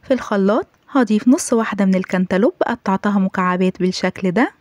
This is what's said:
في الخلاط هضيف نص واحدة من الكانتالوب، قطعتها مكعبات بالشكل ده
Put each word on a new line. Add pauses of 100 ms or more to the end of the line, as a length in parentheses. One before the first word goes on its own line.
في
الخلاط (220)
هضيف
نص
واحدة
من
الكانتالوب، (140)
قطعتها
مكعبات
بالشكل
ده